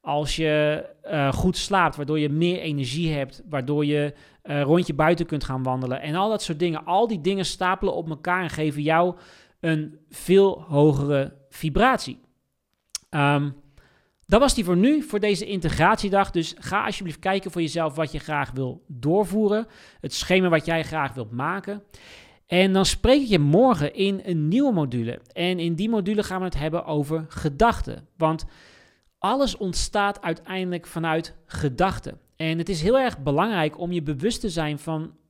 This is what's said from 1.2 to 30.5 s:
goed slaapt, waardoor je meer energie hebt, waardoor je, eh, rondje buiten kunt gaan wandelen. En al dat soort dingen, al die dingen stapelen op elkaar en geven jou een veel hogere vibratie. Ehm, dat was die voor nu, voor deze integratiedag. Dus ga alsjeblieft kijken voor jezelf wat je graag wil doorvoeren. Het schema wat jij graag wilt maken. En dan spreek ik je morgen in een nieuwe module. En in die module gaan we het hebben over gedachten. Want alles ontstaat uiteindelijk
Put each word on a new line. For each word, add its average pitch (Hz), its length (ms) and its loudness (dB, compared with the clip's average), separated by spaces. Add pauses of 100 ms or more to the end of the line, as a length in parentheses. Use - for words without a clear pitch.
goed 180 240 0
slaapt, 180 400 0
waardoor 147 220 -2
je 147 100 0
meer 170 320 0
energie 151 520 -4
hebt, 139 360 -6
waardoor 147 380 -2
je, 147 280 0 (280)
eh, 147 200 -4
rondje 160 320 2
buiten 165 320 2
kunt 147 180 -4
gaan 131 180 -4
wandelen. 127 380 -2
En 151 140 -6
al 190 140 0
dat 220 140 -2
soort 156 160 -6
dingen, 160 260 -2
al 190 220 2
die 214 140 -4
dingen 185 240 0
stapelen 190 500 -2
op 160 140 -6
elkaar 180 340 -2
en 165 80 -4
geven 151 320 -2
jou 170 340 2 (440)
een 156 380 -2 (100)
veel 196 540 4
hogere 143 760 2 (120)
vibratie. 175 720 0 (880)
Ehm, 143 420 2 (840)
dat 214 80 6
was 269 140 4
die 220 100 -2
voor 175 120 2
nu, 262 260 4
voor 208 180 -4
deze 208 260 0
integratiedag. 190 840 2
Dus 165 280 -4
ga - 260 -4
alsjeblieft 180 340 -6
kijken 190 320 -2
voor 175 100 -6
jezelf 160 340 -2
wat 156 180 -4
je 147 60 -8
graag 139 320 -4
wil 131 360 -6
doorvoeren. 196 800 0 (340)
Het - 140 -8
schema 185 340 2
wat 160 180 2
jij 165 160 -2
graag 143 320 -4
wilt 113 160 -10
maken. 185 520 -6 (640)
En 190 260 4
dan 190 120 4
spreek 262 360 4
ik 262 80 -2
je 202 100 4
morgen 156 560 4
in 196 300 0
een 160 240 -2
nieuwe 262 240 2
module. 123 480 -2 (120)
En 180 260 -2
in 170 160 -2
die 196 140 -2
module 208 340 0
gaan 190 160 -4
we 185 60 -4
het 170 140 -4
hebben 156 260 -2
over 156 440 -2
gedachten. 151 880 -2
Want 160 280 0 (720)
alles 240 380 0
ontstaat 202 680 -2
uiteindelijk 180 640 -4